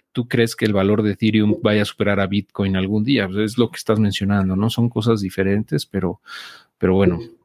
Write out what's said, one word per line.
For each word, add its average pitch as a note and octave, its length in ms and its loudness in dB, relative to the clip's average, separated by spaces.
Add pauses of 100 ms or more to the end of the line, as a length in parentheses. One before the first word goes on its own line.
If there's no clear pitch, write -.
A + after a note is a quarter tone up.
(140)
tú A#2+ 160 -6
crees A#2 260 0
que - 80 -4
el G#2+ 80 2
valor G2+ 320 2
de G#2 80 2
Ethereum G#2+ 500 2
vaya G#2 200 2
a G2+ 40 0
superar G2+ 360 -2
a G2 60 0
Bitcoin G2 500 -2
algún G2+ 260 -2
día. A#2 240 0
Pues, G#2 240 -2
es A#2 60 -6
lo A#2+ 120 2
que - 80 -14
estás A2 220 0
mencionando, G2 560 0
¿no? G#2+ 140 0
Son A#2+ 180 0
cosas A2+ 320 0
diferentes, G2 680 -2
pero, F#2 360 -6 (560)
pero F#2 160 2
bueno, F2+ 260 2 (260)